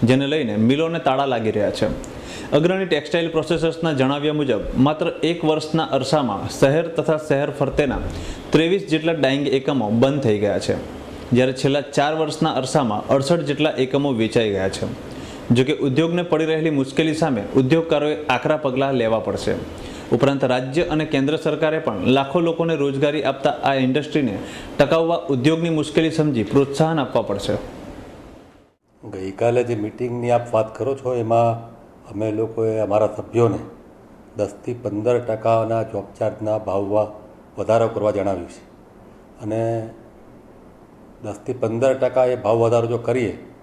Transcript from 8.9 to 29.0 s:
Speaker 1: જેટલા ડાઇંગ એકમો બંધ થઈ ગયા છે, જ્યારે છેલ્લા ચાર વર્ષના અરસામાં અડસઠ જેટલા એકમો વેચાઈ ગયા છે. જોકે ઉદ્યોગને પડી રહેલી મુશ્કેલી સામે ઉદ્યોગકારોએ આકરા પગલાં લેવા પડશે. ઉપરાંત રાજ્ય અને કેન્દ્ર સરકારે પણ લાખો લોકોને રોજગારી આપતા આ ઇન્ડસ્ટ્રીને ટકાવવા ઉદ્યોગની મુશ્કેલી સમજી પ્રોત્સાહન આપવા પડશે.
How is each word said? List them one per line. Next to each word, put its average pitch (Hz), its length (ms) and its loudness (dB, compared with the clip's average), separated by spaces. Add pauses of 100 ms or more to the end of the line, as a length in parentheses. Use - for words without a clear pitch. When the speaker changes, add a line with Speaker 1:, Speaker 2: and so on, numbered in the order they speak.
Speaker 1:
જેટલા 160 280 0
ડાઇંગ 135 240 0 (140)
એકમો 135 320 0 (100)
બંધ 135 240 2
થઈ 107 200 2
ગયા 98 220 0
છે, 98 100 0 (600)
જ્યારે 127 260 4
છેલ્લા 139 220 0 (140)
ચાર 147 240 2
વર્ષના 151 400 -2
અરસામાં 127 420 0 (120)
અડસઠ 151 340 2
જેટલા 147 240 2 (100)
એકમો 139 380 0
વેચાઈ 110 340 2
ગયા 95 220 0
છે. 98 100 -4 (680)
જોકે 131 160 4 (140)
ઉદ્યોગને 165 440 2
પડી 156 200 2
રહેલી 156 260 0
મુશ્કેલી 147 420 0
સામે 131 240 0 (180)
ઉદ્યોગકારોએ 151 540 2 (200)
આકરા 147 280 0
પગલાં 135 380 0
લેવા 110 260 2
પડશે. 98 260 -2 (640)
ઉપરાંત 139 280 2 (100)
રાજ્ય 135 420 0
અને 151 180 0
કેન્દ્ર 143 300 2
સરકારે 156 420 0
પણ 117 320 -2
લાખો 135 300 0
લોકોને 165 340 0
રોજગારી 143 420 0
આપતા 135 300 0 (160)
આ 139 60 2 (100)
ઇન્ડસ્ટ્રીને 135 480 0 (460)
ટકાવવા 165 400 4 (160)
ઉદ્યોગની 165 420 2
મુશ્કેલી 160 400 0
સમજી 135 360 2
પ્રોત્સાહન 139 500 2
આપવા 120 260 0
પડશે. 98 260 -2 (1500)